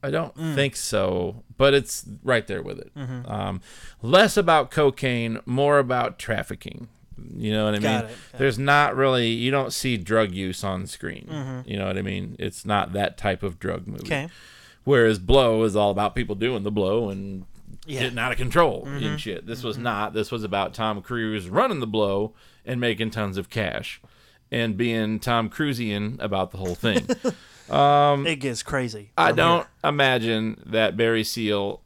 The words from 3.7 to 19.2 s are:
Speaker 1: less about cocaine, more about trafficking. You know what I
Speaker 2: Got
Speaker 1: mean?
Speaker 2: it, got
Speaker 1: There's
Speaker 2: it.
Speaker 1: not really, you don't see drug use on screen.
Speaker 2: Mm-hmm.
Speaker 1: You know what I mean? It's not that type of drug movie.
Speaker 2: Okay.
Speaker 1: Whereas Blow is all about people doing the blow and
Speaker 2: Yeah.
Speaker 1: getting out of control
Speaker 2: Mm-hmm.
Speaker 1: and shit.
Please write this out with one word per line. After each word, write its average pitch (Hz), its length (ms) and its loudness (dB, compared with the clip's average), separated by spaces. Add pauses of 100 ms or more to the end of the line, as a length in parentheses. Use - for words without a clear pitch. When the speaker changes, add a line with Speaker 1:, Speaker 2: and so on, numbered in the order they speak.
Speaker 1:
less 185 360 6
about 165 340 4
cocaine, 123 760 0
more 143 320 4
about 123 400 0
trafficking. - 720 -6 (480)
You 110 160 -4
know 107 140 2
what 104 100 2
I 104 40 0
Speaker 2:
Got 113 260 0
Speaker 1:
mean? 110 80 -14
Speaker 2:
it, - 40 -18 (140)
got - 80 -18
Speaker 1:
There's 131 180 2
Speaker 2:
it. 127 40 -4
Speaker 1:
not 143 340 4
really, 131 320 4
you 117 240 0
don't 131 220 0
see 123 240 -2
drug 101 360 2
use 92 300 -6
on 95 240 -4
screen. - 420 -12
Speaker 2:
Mm-hmm. 131 400 -8
Speaker 1:
You 101 80 -4
know 95 100 -4
what 95 100 -2
I 98 40 -4
mean? 95 380 -6
It's - 260 -8
not 101 280 0
that 98 240 -2
type 95 260 -2
of 87 160 -6
drug 87 280 -6
movie. - 180 -10
Speaker 2:
Okay. 151 240 -4 (560)
Speaker 1:
Whereas 113 340 6
Blow 113 460 6
is 101 100 2
all 104 160 4
about 101 240 0
people 110 200 -2
doing 113 280 -2
the 104 80 -2
blow 104 380 2
and 98 340 -8 (420)
Speaker 2:
Yeah. 139 140 -8
Speaker 1:
getting 120 200 -2
out 123 120 0
of 117 60 -2
control 127 480 2
Speaker 2:
Mm-hmm. 139 200 -6
Speaker 1:
and 151 140 -4
shit. 101 280 -8